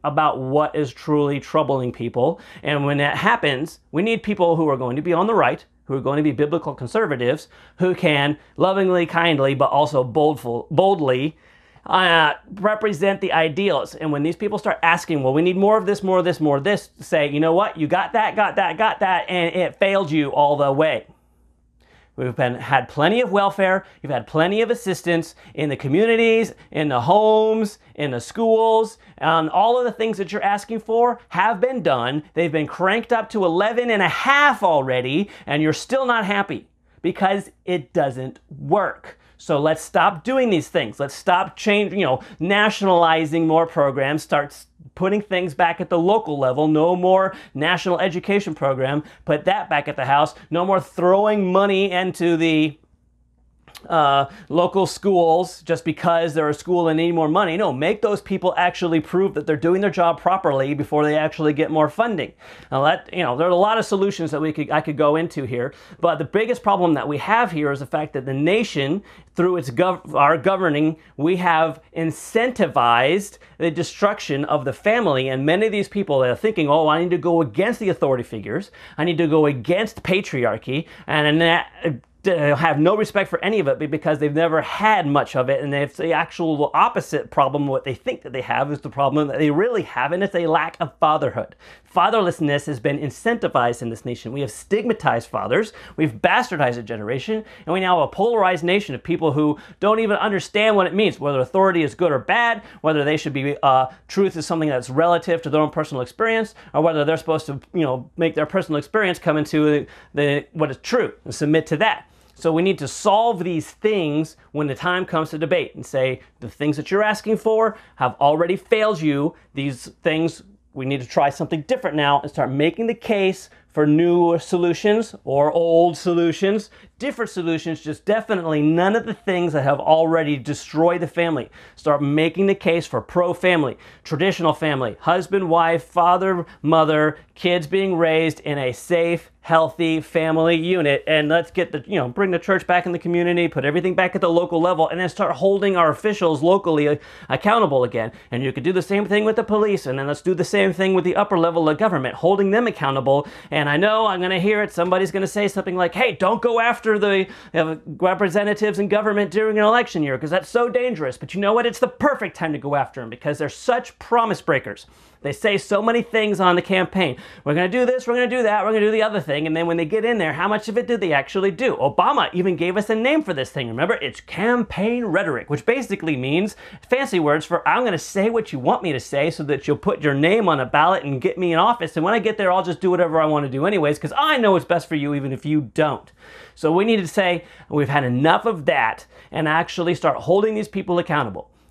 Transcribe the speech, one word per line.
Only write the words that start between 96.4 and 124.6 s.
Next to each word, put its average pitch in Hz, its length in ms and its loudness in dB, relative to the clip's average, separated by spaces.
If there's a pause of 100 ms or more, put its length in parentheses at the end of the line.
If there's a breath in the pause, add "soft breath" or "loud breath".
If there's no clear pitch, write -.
a 120 40 -8
generation, 120 640 -6 (220 loud breath)
and 156 60 -4
we 185 80 -2
now 180 180 2
have 143 100 2
a - 40 -16
polarized 190 500 0
nation 175 320 0
of 120 80 -10
people 160 300 -2
who 151 260 0 (220 loud breath)
don't 214 180 2
even 208 180 0
understand 208 600 0
what 185 100 4
it 170 80 -4
means, 196 240 0
whether 143 220 0
authority 190 420 2
is 147 140 -2
good 165 160 0
or 131 80 0
bad, 226 420 0 (200 loud breath)
whether 151 200 0
they 151 140 0
should 151 160 -6
be, 139 320 -4
uh, 131 220 4 (200 loud breath)
truth 190 300 0
is 156 100 -8
something 160 220 -2
that's 127 200 -2
relative 165 540 0
to 170 80 -8
their 151 100 2
own 151 100 0
personal 147 320 -6
experience, 226 520 -2 (180 loud breath)
or 147 100 2
whether 160 220 2
they're 160 120 0
supposed 156 300 -4
to, 139 120 -8 (160)
you 165 80 0
know, 131 340 -4
make 165 200 -2
their 151 100 0
personal 156 320 -2
experience 185 400 -2
come 156 180 0
into 151 280 0
the, 147 220 2 (280 loud breath)
the, 143 380 0
what 151 180 -2
is 127 140 -10
true 226 280 0 (120)
and 143 100 -12
submit 156 320 0
to 151 100 -2
that. 202 300 -2 (280 soft breath)
So - 160 -2
we 160 120 2
need 190 160 0
to 143 100 -8
solve 208 560 0
these 165 260 -4
things 160 640 -2 (140 soft breath)
when 151 160 -4
the 135 80 -4
time 180 300 -2
comes 156 260 -4
to 156 80 -8
debate 156 380 -2
and - 80 -12
say, 131 360 -2 (200 soft breath)
"The 120 80 -12
things 147 280 -2
that 147 140 -8
you're 202 120 2
asking 208 340 0
for 220 400 0 (200 loud breath)
have 123 240 -2
already 160 360 2
failed 214 440 0
you. 151 360 0 (180 soft breath)
These 139 380 -6 (100)
things, 160 400 -2 (300)
we 135 140 -8
need 135 160 -4
to 120 40 -12
try 147 220 2
something 151 400 -4
different 240 260 -2
now 143 260 4
and 147 100 -8
start 131 200 -2
making 165 380 0
the 233 60 -2
case 196 540 -2 (200 soft breath)
for 151 180 0
new 170 520 4
solutions 214 760 0 (100)